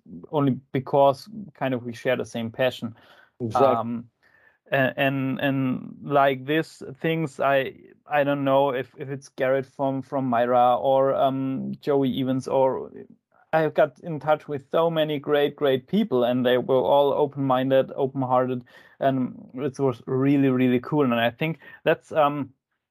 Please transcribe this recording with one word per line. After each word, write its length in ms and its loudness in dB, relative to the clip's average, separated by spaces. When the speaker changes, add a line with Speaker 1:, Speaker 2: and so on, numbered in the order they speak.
Speaker 1:
only 280 0
because 560 2
kind 180 -4
of 100 -6
we 100 -10
share 220 -2
the 100 -6
same 260 -8
passion. 440 -4
Speaker 2:
Exactly. 260 2
Speaker 1:
Um, 380 -2
a-, 260 2
and, 420 0
and 640 -2
like 420 2
this 360 -4
things, 380 -4
I, 340 0
I 160 2
don't 200 -2
know 260 4
if, 280 -4
if 120 -10
it's 200 -12
Garrett 360 0
from, 360 -4
from 240 -4
Myra 520 4
or, 360 2
um, 680 -2
Joey 400 0
Evans, 260 -2
or 440 0
I 100 2
have 120 -2
got 260 0
in 200 -8
touch 280 -2
with 240 -10
so 180 2
many 300 -2
great, 360 0
great 320 0
people, 360 0
and 220 2
they 120 4
were 180 0
all 380 4
open-minded, 800 0
open-hearted, 680 -2
and 560 -2
it 240 -6
was 260 -2
really, 440 2
really 300 2
cool. 240 -2
And 120 0
I 160 0
think 280 -6
that's, 280 -2
um, 400 0